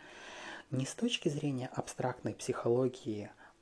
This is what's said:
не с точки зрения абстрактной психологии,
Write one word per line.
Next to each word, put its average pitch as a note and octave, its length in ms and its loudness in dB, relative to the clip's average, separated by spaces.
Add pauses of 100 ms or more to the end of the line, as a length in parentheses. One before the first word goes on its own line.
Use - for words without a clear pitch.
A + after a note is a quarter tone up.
(720)
не C3 160 2
с - 80 -6
точки A#3+ 340 2
зрения C#3+ 440 0
абстрактной - 600 -2
психологии, A#2+ 960 2 (320)